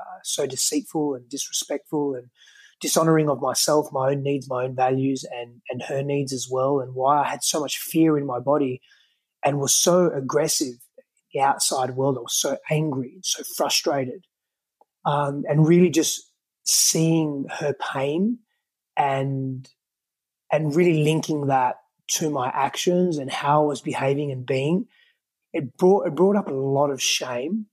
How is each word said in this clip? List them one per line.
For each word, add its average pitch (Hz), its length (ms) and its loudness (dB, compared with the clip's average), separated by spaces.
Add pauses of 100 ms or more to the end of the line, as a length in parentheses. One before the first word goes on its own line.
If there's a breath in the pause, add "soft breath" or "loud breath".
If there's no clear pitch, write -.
uh, 185 240 -16
so - 220 -2
deceitful 147 680 -2
and 123 140 -14
disrespectful 143 840 -6
and 123 140 -12 (520 soft breath)
dishonoring 160 480 4
of 135 140 0
myself, 147 500 0
my 135 180 0
own 143 120 -2
needs, 139 260 -2
my 127 160 -2
own 131 100 -6
values, 131 500 0 (100)
and, 120 340 -12
and 127 140 -8
her 139 200 -4
needs 143 300 -2
as 123 180 -6
well, 135 300 0
and 127 140 -8
why 139 280 2
I 131 60 -2
had - 140 -6
so - 180 -2
much 135 180 -6
fear 160 380 2
in 143 80 -2
my 123 140 -6
body 131 420 0 (640 soft breath)
and 139 160 0
was 139 140 2
so 180 360 4
aggressive 143 640 -2 (220)
in - 80 -20 (300)
the 143 60 -2
outside 135 560 0
world. 135 200 2
I 120 60 -8
was - 120 -8
so 139 220 -2 (140)
angry 151 440 -2
and 190 100 -20
so - 180 -6 (140)
frustrated, 139 680 -2 (800)
um, 143 440 0
and 156 180 6
really 175 240 6
just 151 320 0 (420)
seeing 160 840 2 (140)
her 147 120 0
pain 165 680 -2 (560)
and, 135 720 -2 (840)
and 151 240 0
really 165 300 4
linking 151 420 0
that 131 300 2 (320)
to 160 200 -2
my 135 200 -2
actions 175 680 0
and 135 120 -6
how 147 320 2
I 151 40 4
was 143 140 -2
behaving 139 520 -2
and 127 120 -8
being, 143 420 0 (680 soft breath)
it 151 240 -6
brought, 185 320 4
it 151 60 -6
brought 190 220 4
up 196 120 -2
a 151 60 -4
lot 139 360 0
of 131 100 -6
shame 151 720 -4